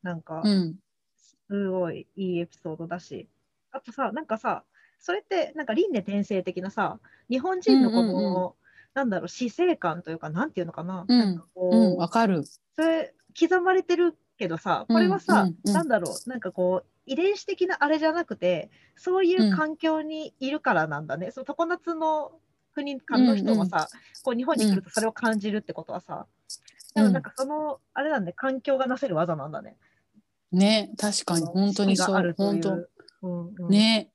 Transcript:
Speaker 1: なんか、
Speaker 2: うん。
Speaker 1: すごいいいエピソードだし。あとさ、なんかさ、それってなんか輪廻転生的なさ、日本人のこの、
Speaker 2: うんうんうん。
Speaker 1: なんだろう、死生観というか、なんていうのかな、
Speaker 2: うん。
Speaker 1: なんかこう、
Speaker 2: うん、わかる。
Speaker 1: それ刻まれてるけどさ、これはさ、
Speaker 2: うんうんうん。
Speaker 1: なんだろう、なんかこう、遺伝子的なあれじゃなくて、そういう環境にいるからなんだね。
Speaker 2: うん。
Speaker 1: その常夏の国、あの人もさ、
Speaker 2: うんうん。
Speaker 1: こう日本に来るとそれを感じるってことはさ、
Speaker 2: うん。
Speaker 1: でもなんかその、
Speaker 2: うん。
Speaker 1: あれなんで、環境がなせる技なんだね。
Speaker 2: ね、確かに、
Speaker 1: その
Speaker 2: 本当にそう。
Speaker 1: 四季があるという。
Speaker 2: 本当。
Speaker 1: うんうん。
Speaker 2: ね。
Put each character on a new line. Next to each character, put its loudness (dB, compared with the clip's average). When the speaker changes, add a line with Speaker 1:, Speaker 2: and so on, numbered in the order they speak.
Speaker 1:
な -8
ん -12
か、 -10
Speaker 2:
う 2
ん。 0
Speaker 1:
す -2
ご -2
い -10
い -4
い -2
エ -4
ピ -20
ソ -10
ー -14
ド -10
だ -8
し。 -14
あ -10
と -20
さ、 -4
な -8
ん -14
か -4
さ、 -6
そ -6
れ -2
っ -20
て -2
な -6
ん -8
か -4
輪 2
廻 0
転 -2
生 -2
的 -6
な -8
さ、 -4
日 0
本 -2
人 6
の 4
こ 4
の、 -
Speaker 2:
う 4
ん 2
う 0
ん 0
う -6
ん。 -10
Speaker 1:
な 0
ん 0
だ -2
ろ -8
う、 -10
死 -6
生 2
観 -4
と -12
い -4
う -10
か、 -8
な -2
ん -8
て -6
い -2
う -6
の -12
か -10
な、 -8
Speaker 2:
う 6
ん。 8
Speaker 1:
な 4
ん -2
か -14
こ 0
う、 6
Speaker 2:
う 6
ん、 -2
わ 0
か 4
る。 0
Speaker 1:
そ -4
れ 0
刻 4
ま 2
れ 4
て 0
る 2
け -4
ど -2
さ、 -2
こ 6
れ 6
は 2
さ、 4
Speaker 2:
う 4
ん 2
う 0
ん -8
う 2
ん。 4
Speaker 1:
な 4
ん -6
だ 2
ろ -2
う、 -10
な -8
ん -8
か -8
こ 0
う、 -20
遺 -4
伝 2
子 -14
的 -2
な -2
あ 2
れ 2
じ 0
ゃ 2
な -2
く -10
て、 -2
そ 0
う 4
い 4
う 4
環 -2
境 0
に -8
い -4
る -4
か 0
ら 2
な -6
ん -12
だ -6
ね。 -8
Speaker 2:
う -8
ん。 -12
Speaker 1:
そ -16
の -12
常 -2
夏 -6
の -2
国、 -8
あ 2
の 6
人 0
も 2
さ、 -2
Speaker 2:
う 2
ん -2
う -2
ん。 -10
Speaker 1:
こ -2
う -2
日 -2
本 0
に 2
来 4
る 0
と -18
そ -2
れ 0
を -2
感 -2
じ -4
る -2
っ -6
て -12
こ -10
と -14
は -8
さ、 -12
Speaker 2:
う 4
ん。 8
Speaker 1:
で 6
も 6
な 2
ん -14
か -16
そ -2
の、 -4
Speaker 2:
う -12
ん。 -20
Speaker 1:
あ -4
れ -2
な 0
ん -4
で、 -6
環 -4
境 0
が 0
な -2
せ -4
る -2
技 0
な -10
ん -12
だ -10
ね。 -20
Speaker 2:
ね、 4
確 -2
か -2
に、 2
Speaker 1:
そ -2
の -8
Speaker 2:
本 2
当 0
に 4
そ 2
う。 2
Speaker 1:
四 2
季 2
が 2
あ 2
る 0
と -2
い 2
う。 2
Speaker 2:
本 0
当。 0
Speaker 1:
う -8
ん -8
う -8
ん。 2
Speaker 2:
ね。 4